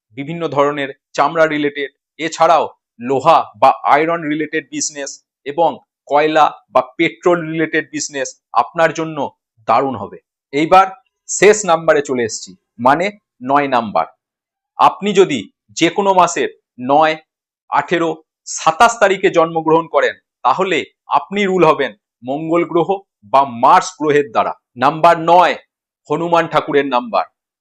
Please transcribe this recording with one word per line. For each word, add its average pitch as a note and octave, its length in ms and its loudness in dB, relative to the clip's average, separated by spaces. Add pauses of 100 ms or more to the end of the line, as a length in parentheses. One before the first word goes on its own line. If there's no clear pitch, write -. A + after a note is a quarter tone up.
(100)
বিভিন্ন D#3 380 -10
ধরনের C#3+ 400 -2 (240)
চামড়া D#3+ 340 0
রিলেটেড, D3 440 -4 (260)
এছাড়াও D#3+ 520 0 (320)
লোহা C3+ 440 2 (160)
বা C3+ 100 6 (140)
আয়রন D#3+ 380 0
রিলেটেড D3+ 480 -6
বিজনেস C#3+ 540 -10 (200)
এবং C#3 340 -2 (280)
কয়লা D3+ 460 2 (180)
বা B2+ 120 2 (140)
পেট্রোল E3 540 -2
রিলেটেড D#3 400 -4
বিজনেস C#3+ 500 -10 (120)
আপনার D#3+ 400 0
জন্য D#3+ 440 -8 (300)
দারুণ B2+ 280 0
হবে। F#2+ 240 -12 (340)
এইবার E3 340 4 (420)
শেষ G#3 360 2
নাম্বারে D#3+ 380 2
চলে C3 200 -4
এসেছি, G#2 340 -8 (220)
মানে D3 320 0 (320)
নয় C#3 260 0
নাম্বার। G#2 380 -2 (720)
আপনি F#3 360 0
যদি D#3 380 2 (200)
যে E3 200 0
কোনো G3 240 0
মাসের E3 340 2 (320)
নয়, D#3 360 2 (520)
আঠেরো, D#3+ 540 -2 (220)
সাতাশ - 560 0
তারিখে G3 300 2
জন্মগ্রহণ E3 560 2
করেন, C3 280 0 (280)
তাহলে D#3+ 420 0 (220)
আপনি G3 380 -2
রুল F#3 200 0
হবেন C#3 280 0 (320)
মঙ্গল D#3+ 400 -4
গ্রহ E3+ 340 -2 (260)
বা C3+ 200 0
মার্স C3 560 2
গ্রহের D3 300 0
দ্বারা। G2 220 -2 (240)
নাম্বার D#3 440 2
নয় E3 360 2 (540)
হনুমান E3 380 -2
ঠাকুরের C#3+ 380 0
নাম্বার। A#2+ 380 -2 (360)